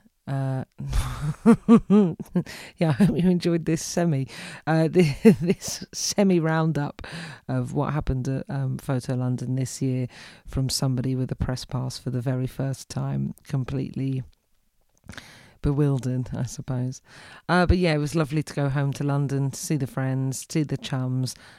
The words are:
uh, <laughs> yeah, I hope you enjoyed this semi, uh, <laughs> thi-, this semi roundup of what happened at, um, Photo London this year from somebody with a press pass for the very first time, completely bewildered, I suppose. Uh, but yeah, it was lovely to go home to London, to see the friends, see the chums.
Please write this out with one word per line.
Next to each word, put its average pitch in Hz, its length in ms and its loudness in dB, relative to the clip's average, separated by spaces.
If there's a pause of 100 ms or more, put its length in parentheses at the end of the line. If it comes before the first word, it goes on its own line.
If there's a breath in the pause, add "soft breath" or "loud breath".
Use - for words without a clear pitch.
(260)
uh, 135 360 -2 (160)
<laughs> 139 640 -2 (1300 loud breath)
yeah, 165 120 2
I - 20 4
hope 160 260 4
you 175 120 4
enjoyed 170 360 2
this 160 180 0
semi, 156 440 0 (380 loud breath)
uh, 160 240 4
<laughs> - 20 -8
thi-, 165 500 6
this - 520 -4
semi 190 460 2
roundup 160 640 0 (420 loud breath)
of 131 260 -2
what 139 200 0
happened 135 340 -2
at, 135 220 -4
um, 131 300 -2
Photo 131 340 -4
London 127 420 -2
this 131 240 -4
year 127 280 0 (400 loud breath)
from 135 220 -2
somebody 131 460 0
with 127 160 -2
a 127 40 -6
press - 300 -4
pass 127 340 -6
for - 100 -10
the 123 120 -4
very 127 260 -2
first - 420 -8
time, 135 460 -4 (120)
completely 131 760 -4 (1400 loud breath)
bewildered, 131 760 0
I 127 80 -2
suppose. 127 580 -6 (460 loud breath)
Uh, 175 200 4
but 185 100 6
yeah, 175 160 2
it 151 60 0
was 147 160 -4
lovely 156 260 0
to - 120 -8
go 143 160 0
home 139 240 -2
to 143 100 -6
London, 139 480 0
to - 80 -10
see - 160 -2
the 143 100 -2
friends, 131 640 -4
see 160 140 0
the 139 140 -4
chums. 127 580 -4 (240 loud breath)